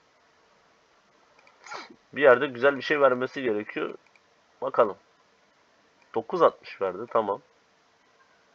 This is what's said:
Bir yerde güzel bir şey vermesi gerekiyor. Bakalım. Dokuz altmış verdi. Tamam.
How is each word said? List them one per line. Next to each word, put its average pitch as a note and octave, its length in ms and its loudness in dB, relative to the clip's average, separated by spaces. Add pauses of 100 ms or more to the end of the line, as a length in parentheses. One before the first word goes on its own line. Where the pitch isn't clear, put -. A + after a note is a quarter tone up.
(2250)
Bir B2+ 80 -4
yerde C3 260 6
güzel C3+ 300 0
bir B2+ 40 -10
şey D3 200 -2
vermesi C3 400 0
gerekiyor. A#2+ 520 -6 (680)
Bakalım. B2 360 0 (1200)
Dokuz E3 260 -4
altmış - 400 0
verdi. F#2+ 280 -6
Tamam. G#2 320 -2 (1120)